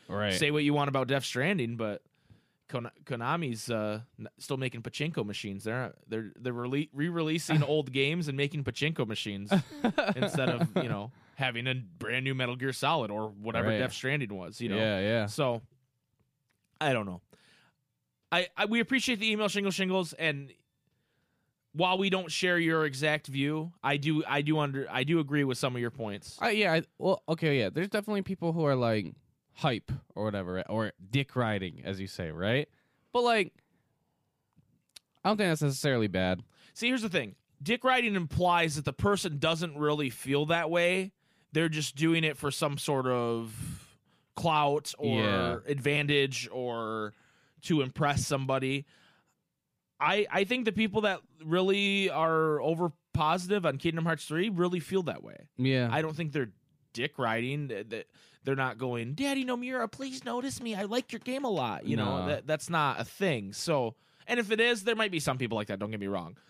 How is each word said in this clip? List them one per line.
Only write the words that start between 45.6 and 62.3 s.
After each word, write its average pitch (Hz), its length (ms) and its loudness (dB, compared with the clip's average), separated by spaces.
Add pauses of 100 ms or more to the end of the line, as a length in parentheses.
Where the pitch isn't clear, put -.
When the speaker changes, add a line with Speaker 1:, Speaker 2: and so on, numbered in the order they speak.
Speaker 2:
advantage 143 880 2
or 113 600 -4 (480)
to 156 180 4
impress 139 460 2
somebody. 135 580 0 (1120)
I, 185 320 2
I 190 140 2
think 240 220 -2
the 208 60 2
people 220 300 0
that 196 180 0 (220)
really 196 680 4
are 160 500 2
over 165 320 0 (220)
positive 180 500 2
on 135 140 2
Kingdom 165 260 0
Hearts 165 220 0
three 175 240 0
really 180 300 2
feel 185 240 0
that 95 200 -4
way. - 320 -18
Speaker 1:
Yeah. 127 340 4
Speaker 2:
I 151 120 2
don't 156 120 -4
think 156 180 -4
they're 135 180 0 (420)
dick 135 260 -4
riding. 127 500 0
Th-, 110 200 -8
th-, 113 180 -8 (380)
they're 135 100 0
not 131 220 0
going, 120 380 -4
"Daddy 277 300 -2
Nomura, 247 460 -4
please 262 340 -10
notice 247 360 -4
me. 226 140 -4
I 196 80 -4
like 220 300 -4
your 233 80 -6
game 262 240 -4
a 233 60 0
lot." 120 360 -2
You 113 100 2
know, 104 240 0
Speaker 1:
No. 90 80 -2
Speaker 2:
that, 135 180 -2